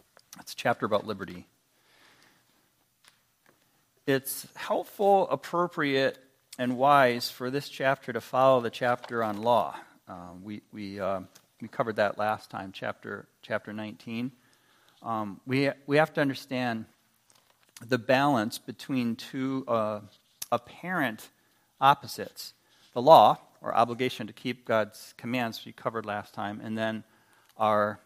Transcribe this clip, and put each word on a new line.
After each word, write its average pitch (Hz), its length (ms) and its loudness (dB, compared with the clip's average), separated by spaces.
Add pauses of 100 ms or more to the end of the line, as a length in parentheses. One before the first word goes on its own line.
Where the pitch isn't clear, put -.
(380)
It's - 160 -16
a - 20 -12
chapter 120 300 -2
about 101 200 -2
liberty. 92 400 -10 (2500)
It's 135 480 -2
helpful, - 760 2
appropriate, 143 920 0 (400)
and 127 180 -2
wise 127 540 4
for 127 200 -8
this 139 200 -6
chapter 135 420 -2
to 113 80 -4
follow 131 400 4
the 117 80 -4
chapter 120 560 -2
on 104 160 -4
law. 110 340 2 (320)
Uh, 90 260 -16 (100)
we, 104 180 -12 (120)
we, 101 280 -12
uh, 95 200 -2 (420)
we 110 60 -14
covered 113 280 -4
that 104 220 0
last 107 320 -4
time, 95 200 -10
chapter, 104 560 -10 (140)
chapter 107 320 -6
nineteen. 113 580 -8 (720)
Um, 107 440 -6
we, 139 240 2 (160)
we 143 100 0
have 151 180 4
to 165 60 0
understand 127 640 -4 (960)
the 123 160 0
balance 127 600 2
between 120 580 -6
two, 135 520 -6
uh, 107 320 -2 (520)
apparent 131 800 -4 (500)
opposites. - 720 -2 (400)
The 120 80 -4
law, 131 380 10 (240)
or - 120 -4
obligation 120 520 0
to 104 80 -18
keep 123 320 -8
God's 107 500 -2
commands, 117 480 -6
we 110 80 -16
covered 113 320 -6
last 104 300 -8
time, 104 260 -8
and 110 160 -10
then 110 280 -4 (520)
our 104 500 2